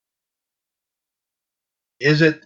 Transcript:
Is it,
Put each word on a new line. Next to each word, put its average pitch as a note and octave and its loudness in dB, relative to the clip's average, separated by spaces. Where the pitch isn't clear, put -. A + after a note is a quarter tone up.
Is D3+ 0
it, D#3 -2